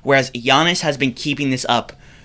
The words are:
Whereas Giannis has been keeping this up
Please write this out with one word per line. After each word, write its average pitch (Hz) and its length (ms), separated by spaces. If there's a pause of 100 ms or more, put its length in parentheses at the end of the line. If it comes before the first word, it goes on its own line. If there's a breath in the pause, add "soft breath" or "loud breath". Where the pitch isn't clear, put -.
Whereas 135 280
Giannis 139 500
has 147 160
been 131 160
keeping 143 360
this 127 180
up 120 240 (340 soft breath)